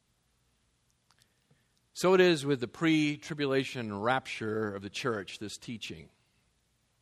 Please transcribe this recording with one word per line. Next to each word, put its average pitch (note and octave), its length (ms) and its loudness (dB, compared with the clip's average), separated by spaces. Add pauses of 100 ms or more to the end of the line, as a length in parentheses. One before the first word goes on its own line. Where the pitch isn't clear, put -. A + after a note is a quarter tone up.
(1900)
So F#3 200 4
it F#3 80 8
is E3+ 240 6
with C#3 140 2
the A#2 80 -4
pre-tribulation C#3+ 1300 0
rapture A2 760 -2
of G2 80 -10
the G2+ 60 -10
church, G#2+ 500 -6
this G#2 180 -10
teaching. G#2 520 -14 (920)